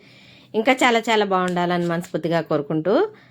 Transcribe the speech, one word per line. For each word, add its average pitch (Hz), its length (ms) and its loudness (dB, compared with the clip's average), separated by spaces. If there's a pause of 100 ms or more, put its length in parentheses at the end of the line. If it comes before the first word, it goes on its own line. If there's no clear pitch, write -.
(560)
ఇంకా 226 180 2
చాలా 247 260 2
చాలా 220 260 0
బాగుండాలని 180 600 0
మనస్ఫూర్తిగా 170 560 -2
కోరుకుంటూ, 165 680 0 (220)